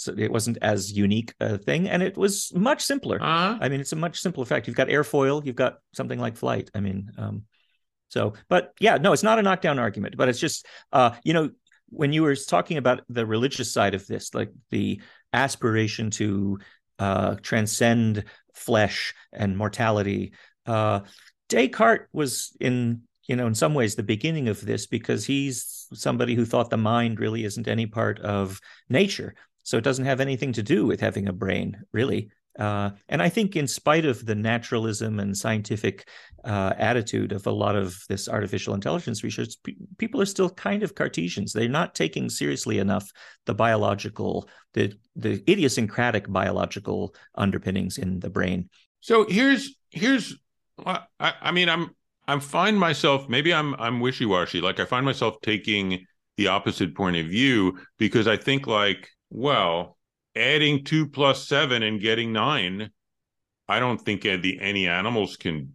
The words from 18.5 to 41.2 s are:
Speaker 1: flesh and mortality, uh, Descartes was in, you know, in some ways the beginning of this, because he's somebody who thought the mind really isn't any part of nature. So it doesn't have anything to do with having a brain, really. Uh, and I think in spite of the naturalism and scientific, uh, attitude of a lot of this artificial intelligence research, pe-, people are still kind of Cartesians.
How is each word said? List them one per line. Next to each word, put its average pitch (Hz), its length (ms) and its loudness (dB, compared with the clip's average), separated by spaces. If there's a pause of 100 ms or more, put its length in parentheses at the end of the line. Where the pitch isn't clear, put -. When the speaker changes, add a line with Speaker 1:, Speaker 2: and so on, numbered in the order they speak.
Speaker 1:
flesh - 600 0 (180)
and 98 240 -2
mortality, 101 760 0 (340)
uh, 107 340 2 (480)
Descartes 226 640 4
was - 480 -4
in, 120 420 0 (240)
you 127 100 -2
know, 123 100 0
in 110 80 2
some 151 200 2
ways 117 200 2
the 120 80 -4
beginning 120 460 0
of 101 120 -2
this, 110 260 -4
because 117 380 -2
he's 139 680 -4
somebody 120 400 0
who 117 100 2
thought 120 260 0
the 117 60 0
mind 113 440 2
really 110 240 -2
isn't 110 240 -6
any 113 180 0
part 107 340 -2
of 98 400 -2 (300)
nature. 151 440 0 (280)
So - 160 -2
it 113 60 -2
doesn't 131 220 0
have 135 140 2
anything 135 340 -2
to 113 80 -2
do 160 240 2
with 92 140 0
having 101 280 0
a 95 40 -2
brain, 95 460 -2 (140)
really. 110 380 0 (280)
Uh, 101 320 -2 (180)
and 151 140 0
I 175 60 4
think 202 260 0
in 147 140 0
spite 156 360 2
of 120 220 0
the 110 80 0
naturalism 110 840 -2
and 101 160 -2
scientific, 107 720 -4 (360)
uh, 98 320 0
attitude 110 560 0
of 101 140 -6
a 110 60 0
lot 104 240 0
of 92 200 -2 (120)
this 98 200 -6
artificial 107 460 -4
intelligence 123 480 -4
research, 113 400 -6
pe-, - 140 -12 (200)
people 226 240 -4
are 294 60 2
still 185 240 0
kind 202 320 -4
of 180 140 -4
Cartesians. 160 560 -4